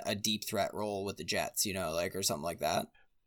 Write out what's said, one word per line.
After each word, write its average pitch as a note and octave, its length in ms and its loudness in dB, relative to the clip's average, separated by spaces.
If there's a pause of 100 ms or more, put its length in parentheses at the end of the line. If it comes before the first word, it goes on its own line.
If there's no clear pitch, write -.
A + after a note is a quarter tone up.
a G#2 80 2
deep G#2+ 280 0
threat G2+ 300 0
role G2+ 320 0
with G2 120 -4
the F2 60 -6
Jets, F2+ 400 0
you F#2+ 120 0
know, F2 160 0
like, F2 240 0
or F#2+ 80 -2
something D#2 200 0
like E2+ 180 -2
that. - 260 2 (400)